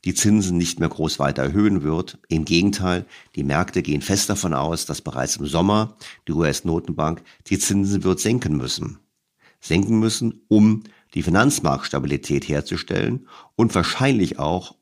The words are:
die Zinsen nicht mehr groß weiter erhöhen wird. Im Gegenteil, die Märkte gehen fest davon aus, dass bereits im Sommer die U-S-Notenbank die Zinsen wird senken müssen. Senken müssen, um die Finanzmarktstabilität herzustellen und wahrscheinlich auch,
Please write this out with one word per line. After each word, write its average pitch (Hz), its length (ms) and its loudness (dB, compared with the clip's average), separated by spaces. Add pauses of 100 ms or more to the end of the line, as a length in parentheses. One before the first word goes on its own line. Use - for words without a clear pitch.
die 90 100 -2
Zinsen 101 420 2
nicht 85 220 -2
mehr 82 100 0
groß 78 300 -4
weiter 69 240 0
erhöhen 95 400 2
wird. 80 460 -4
Im 80 160 0
Gegenteil, 90 600 0 (300)
die 73 80 -4
Märkte 73 400 0
gehen 73 180 -2
fest - 300 -2
davon 95 240 -2
aus, 78 320 -4
dass 73 160 -8
bereits 65 340 -6
im 71 100 -6
Sommer 101 500 0 (320)
die 82 40 -4
U-S-Notenbank 80 920 -2 (240)
die 98 100 0
Zinsen 98 460 0
wird 92 160 0
senken 107 360 0
müssen. - 440 -6 (600)
Senken 110 380 2
müssen, 113 480 -2
um 107 380 6 (300)
die 82 100 -2
Finanzmarktstabilität 71 1200 0
herzustellen 95 800 -4 (300)
und 113 180 2
wahrscheinlich 104 640 2
auch, 78 440 -4